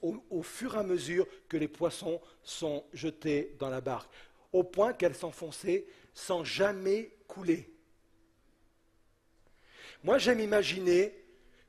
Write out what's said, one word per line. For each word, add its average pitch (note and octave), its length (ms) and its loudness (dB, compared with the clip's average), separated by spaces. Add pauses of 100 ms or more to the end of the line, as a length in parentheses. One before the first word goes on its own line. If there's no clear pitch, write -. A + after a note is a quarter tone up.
au, G#3 280 -4
au F3 120 -2
fur - 320 -8
et A3 40 0
à G#3+ 40 0
mesure F3 440 0 (220)
que D#3+ 80 -4
les D3+ 120 0
poissons E3 520 -2 (220)
sont D3 500 -4
jetés D3 680 -2
dans C3+ 100 -4
la C3 100 -4
barque, B2+ 320 -6 (400)
au F#3 120 6
point G3+ 280 2
qu'elles F3 220 2
s'enfonçaient F3 720 -4 (280)
sans F3 280 -4
jamais G3 720 0 (160)
couler. E3+ 440 -2 (2250)
Moi, A#3 160 4
j'aime A#3 220 4
imaginer F#3+ 760 2 (540)